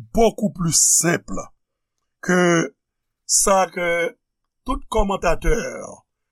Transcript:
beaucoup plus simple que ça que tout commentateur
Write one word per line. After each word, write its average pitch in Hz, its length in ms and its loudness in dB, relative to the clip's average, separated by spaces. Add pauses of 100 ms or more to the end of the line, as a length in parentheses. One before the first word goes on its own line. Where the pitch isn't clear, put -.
(120)
beaucoup 220 380 2
plus 165 260 -2
simple - 640 0 (800)
que 175 540 0 (520)
ça 190 460 2
que 170 440 -4 (480)
tout 269 240 -6
commentateur - 1160 -2 (260)